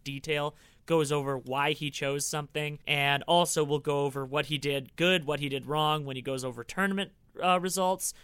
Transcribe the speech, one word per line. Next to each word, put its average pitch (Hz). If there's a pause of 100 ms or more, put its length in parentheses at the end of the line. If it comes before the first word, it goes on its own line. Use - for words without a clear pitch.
detail, 147 (320)
goes 156
over 139
why 131
he 151
chose 143
something, 151
and 143
also 170
will 143
go 143
over 135
what 139
he 151
did 139
good, 175
what 143
he 143
did 135
wrong 151
when 135
he 127
goes 131
over 120
tournament, 196 (300)
uh, 180
results. 185 (100)